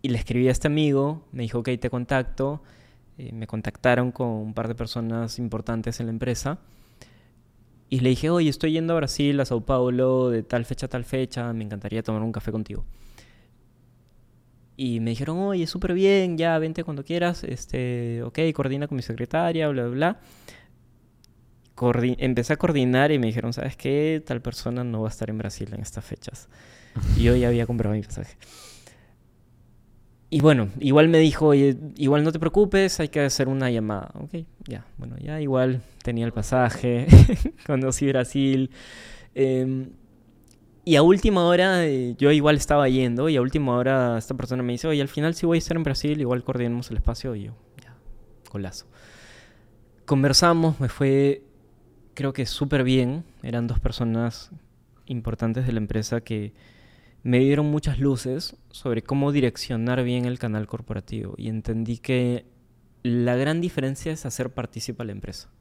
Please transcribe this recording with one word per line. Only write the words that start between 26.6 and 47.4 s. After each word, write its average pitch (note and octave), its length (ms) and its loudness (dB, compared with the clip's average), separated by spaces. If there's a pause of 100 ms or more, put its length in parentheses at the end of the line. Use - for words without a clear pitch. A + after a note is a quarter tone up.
Y A#2 80 4
yo A#2+ 120 6
ya B2 120 2
había A#2 180 2
comprado A2+ 280 -2
mi G#2+ 80 -2
pasaje. - 340 -12 (2000)
Y D3+ 80 2
bueno, C3 280 6 (100)
igual D3 300 6
me E3 100 6
dijo, D#3 300 4
"Oye, C#3 280 6 (200)
igual D3 260 2
no D#3+ 80 2
te D#3+ 80 -6
preocupes, F#3+ 640 2
hay D3+ 80 0
que D3+ 120 -2
hacer C3+ 280 0
una C3+ 220 0
llamada". G#2+ 440 -4
Ok, D#3+ 320 -12 (200)
ya, - 200 -12 (100)
bueno, A#2+ 220 -12
ya D3 220 -8
igual C3 420 0 (220)
tenía A#2 200 -2
el A#2 80 -2
pasaje, A#2+ 760 0
<laughs> - 580 10
conocí C3 400 0
Brasil. C3+ 640 0 (640)
Em, C3 560 0 (920)
y E3 120 4
a C#3+ 60 8
última F#3 440 6
hora, F3+ 400 4
eh, B2+ 300 -2
yo C#3+ 140 6
igual D3+ 260 6
estaba C#3+ 320 2
yendo B2+ 400 2
y D3+ 80 2
a B2 60 4
última C3 340 0
hora B2 420 2
esta C3 160 -8
persona B2+ 280 -4
me B2 100 -2
dice, B2 140 -6
"Oye, D3+ 160 0
al C#3 60 -2
final D#3+ 260 -2
sí E3+ 120 -2
voy E3 100 4
a - 20 2
estar E3 180 -2
en E3 60 -2
Brasil, D3+ 380 -2
igual B2 240 -2
coordinamos A#2+ 480 -4
el A2 60 -2
espacio", A#2+ 360 -2
y G2+ 100 -8